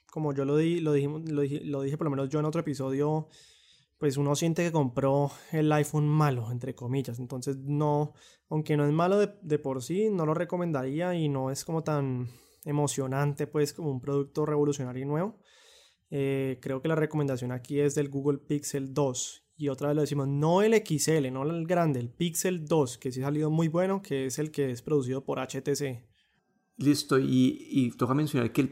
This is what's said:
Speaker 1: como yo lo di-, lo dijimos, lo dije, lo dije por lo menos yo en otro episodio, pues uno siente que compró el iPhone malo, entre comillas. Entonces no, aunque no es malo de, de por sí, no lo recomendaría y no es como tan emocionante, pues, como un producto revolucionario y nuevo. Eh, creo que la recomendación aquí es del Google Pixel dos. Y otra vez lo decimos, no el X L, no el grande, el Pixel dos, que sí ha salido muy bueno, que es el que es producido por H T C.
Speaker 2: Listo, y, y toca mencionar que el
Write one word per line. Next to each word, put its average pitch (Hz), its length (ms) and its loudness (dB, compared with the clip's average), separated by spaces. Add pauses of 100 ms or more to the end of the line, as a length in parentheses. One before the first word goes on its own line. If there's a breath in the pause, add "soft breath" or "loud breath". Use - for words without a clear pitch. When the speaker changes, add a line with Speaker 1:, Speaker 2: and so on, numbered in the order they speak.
Speaker 1:
como 151 260 -4
yo 139 100 0
lo 143 120 2
di-, 165 220 4
lo 156 140 0
dijimos, 147 360 0
lo 147 140 0
dije, 143 220 -2
lo 139 180 -4
dije 139 160 -4
por 170 60 -2
lo 151 80 2
menos 135 160 -2
yo 151 100 0
en 151 60 2
otro 156 160 0
episodio, 147 640 -2 (720 soft breath)
pues 139 180 0
uno 143 200 2
siente 170 260 0
que 170 80 0
compró 139 600 2 (180 loud breath)
el 156 220 2
iPhone 151 360 2
malo, 139 440 2
entre 127 240 -6
comillas. 127 420 -4
Entonces 127 380 -6
no, 147 560 0 (360 soft breath)
aunque 156 280 0
no 147 100 4
es 147 60 2
malo 180 260 4
de, 202 240 2
de 151 160 0
por 135 240 -4
sí, 202 280 0
no 170 160 0
lo 156 80 2
recomendaría 170 800 -2
y 156 120 2
no 131 220 -2
es 139 140 -8
como 160 180 -4
tan 135 460 -2 (360 soft breath)
emocionante, 143 840 0
pues, 147 240 0
como 160 180 -6
un 127 100 -4
producto 143 460 -2
revolucionario 143 560 0
y 139 40 -6
nuevo. 170 340 -2 (720 soft breath)
Eh, 135 520 -2
creo 131 180 -4
que 160 60 -6
la 160 80 2
recomendación 143 560 0
aquí 127 300 -4
es 143 160 2
del 147 120 0
Google 139 300 0
Pixel 143 560 -4
dos. 135 500 -2 (120)
Y 147 120 -4
otra 135 200 -2
vez 147 80 2
lo 156 60 2
decimos, 139 260 0
no 156 340 4
el 220 120 6
X 160 340 2
L, 151 240 2
no 131 100 -4
el 165 240 -2
grande, 165 320 2
el 120 120 -6
Pixel 170 540 -2
dos, 147 340 2
que 135 120 -6
sí 127 100 -6
ha 131 40 -4
salido 151 260 0
muy 165 160 2
bueno, 185 360 0
que 135 240 -4
es 131 120 -4
el 156 140 -4
que 135 180 0
es 120 120 -6
producido 135 420 0
por 135 160 -4
H 131 220 -6
T 143 120 0
C. 135 340 -6 (680)
Speaker 2:
Listo, 135 420 2
y, 131 500 4
y 123 240 2
toca 127 220 0
mencionar 139 380 2
que 147 80 4
el 131 120 2